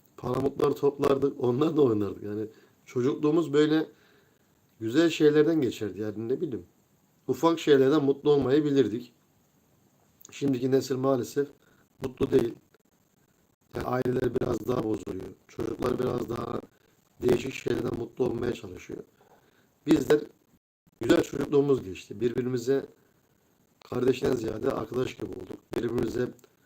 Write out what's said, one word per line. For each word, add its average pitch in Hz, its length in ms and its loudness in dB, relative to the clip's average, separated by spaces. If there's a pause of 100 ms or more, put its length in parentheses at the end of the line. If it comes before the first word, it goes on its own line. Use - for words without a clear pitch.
(180)
palamutlar 139 540 0
toplardık. 139 720 2
Onlar 143 340 2
da 151 40 6
oynardık. 104 420 2
Yani 104 240 -6 (380)
çocukluğumuz 147 680 0
böyle 151 360 2 (880)
güzel 131 300 2
şeylerden 151 520 4
geçerdi. 104 400 -4
Yani 107 280 -6
ne 139 120 -2
bileyim, 117 240 -6 (600)
ufak 160 320 2
şeylerden 143 440 6
mutlu 139 280 2
olmayı 127 340 2
bilirdik. 123 480 0 (1160)
Şimdiki 131 400 -2
nesil 135 240 2
maalesef 135 520 0 (560)
mutlu 135 280 -4
değil. 120 220 2 (1200)
Yani - 100 -6
aileler 127 500 -2
biraz 120 320 -2
daha 120 160 -2
bozuluyor. 107 460 -6 (180)
Çocuklar - 520 -4
biraz - 300 -4
daha - 320 -6 (600)
değişik - 320 0
şeylerden - 460 -4
mutlu 120 260 -2
olmaya 113 280 -2
çalışıyor. - 500 -14 (840)
Bizler 151 340 4 (760)
güzel 117 240 4
çocukluğumuz 143 600 0
geçti. 98 380 -12
Birbirimize 123 640 -2 (1040)
kardeşten 127 460 0
ziyade - 360 -4
arkadaş - 440 -4
gibi - 160 -10
olduk. - 280 -14 (180)
Birbirimize 117 540 -4 (340)